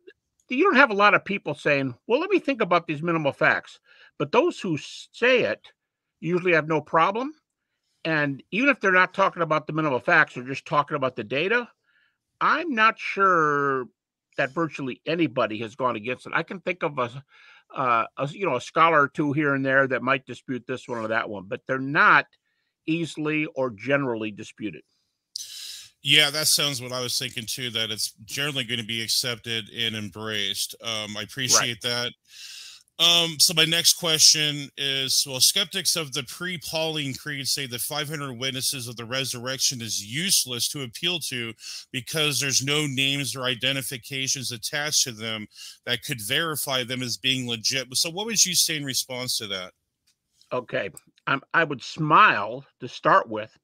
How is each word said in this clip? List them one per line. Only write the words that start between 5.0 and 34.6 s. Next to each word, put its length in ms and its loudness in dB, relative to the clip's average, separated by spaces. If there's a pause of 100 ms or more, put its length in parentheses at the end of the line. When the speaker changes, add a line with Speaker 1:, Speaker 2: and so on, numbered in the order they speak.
Speaker 1:
say 300 2
it 300 -4 (480)
usually 320 2
have 160 4
no 120 2
problem. 540 0 (720)
And 380 0 (100)
even 180 2
if 100 2
they're 120 4
not 200 6
talking 300 2
about 240 0
the 60 -6
minimal 260 2
facts, 360 4
they're 100 -10
just 200 -8
talking 320 0
about 200 -2
the 80 -6
data, 440 0 (720)
I'm 340 2
not 240 4
sure 880 2 (500)
that 160 0
virtually 540 -4
anybody 520 0
has 160 -8
gone 220 0
against 300 -6
it. 80 -14
I 80 2
can 180 -10
think 220 -6
of 160 -4
a, 260 -4 (500)
uh, 320 2 (100)
a, 120 -2
you 180 -4
know, 100 2
a 40 -2
scholar 420 4
or 60 2
two 240 0
here 220 2
and 100 0
there 240 4
that 140 -2
might 240 0
dispute 400 -8
this 220 -8
one 100 -6
or 100 -4
that 200 0
one, 160 -8
but 220 -8
they're 120 -2
not 480 4 (600)
easily 680 -2
or 160 -2
generally 600 -2
disputed. 520 -10 (1200)
Speaker 2:
Yeah, 280 4
that 180 -2
sounds 340 0
what 100 -10
I 80 -4
was 180 -2
thinking 280 -6
too, 240 -6
that 200 -2
it's 220 -4 (140)
generally 380 -4
gonna 200 -6
be 180 -6
accepted 680 -4
and 260 -4
embraced. 840 -6
Um, 340 -6
I 40 -6
Speaker 1:
Right. 40 -6
Speaker 2:
appreciate 560 0
that. 320 -4 (880)
Um, 400 4
so 140 4
my 100 6
next 300 4
question 800 4